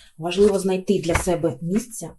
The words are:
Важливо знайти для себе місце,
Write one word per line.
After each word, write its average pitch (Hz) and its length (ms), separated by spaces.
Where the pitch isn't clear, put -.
Важливо 190 400
знайти 185 420
для 165 140
себе 165 480
місце, 170 560